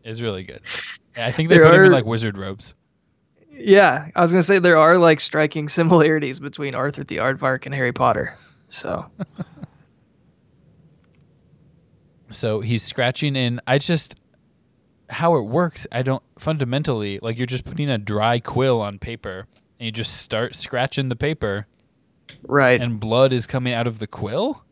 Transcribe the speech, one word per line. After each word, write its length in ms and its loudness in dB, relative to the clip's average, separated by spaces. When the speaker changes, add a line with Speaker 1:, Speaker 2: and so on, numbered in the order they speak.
Speaker 1:
It's 160 -14
really 240 -8
good. 160 -18
Yeah, 120 -4
I 40 -4
think 160 -4
they 80 8
Speaker 2:
There 80 10
Speaker 1:
put 120 10
him 80 8
in, 40 10
Speaker 2:
are 60 10
Speaker 1:
like, 100 2
wizard 340 -4
robes. 360 -12
Speaker 2:
Yeah, 680 4
I 40 2
was 120 4
gonna 80 4
say 180 4
there 160 6
are, 220 6
like, 240 6
striking 480 -2
similarities 720 2
between 340 -8
Arthur 300 -6
the 120 -8
Aardvark 480 -4
and 80 -10
Harry 200 -2
Potter. 420 -2
So. 500 -10
<laughs> 80 -10
Speaker 1:
So 300 -4
he's 220 -4
scratching 520 -4
in. 320 -4
I 100 2
just, 380 -4
how 280 0
it 60 -2
works, 480 -4
I 100 -4
don't, 220 -2
fundamentally, 840 -4
like, 160 -6
you're 100 -2
just 160 -6
putting 260 -6
a 80 -2
dry 420 0
quill 420 0
on 180 -8
paper, 480 -12
and 60 -12
you 60 -8
just 260 -8
start 380 -6
scratching 540 -4
the 60 -4
paper. 520 -6
Speaker 2:
Right. 400 2
Speaker 1:
And 180 -4
blood 340 2
is 120 -4
coming 280 -4
out 120 -2
of 140 -6
the 80 -10
quill? 640 -6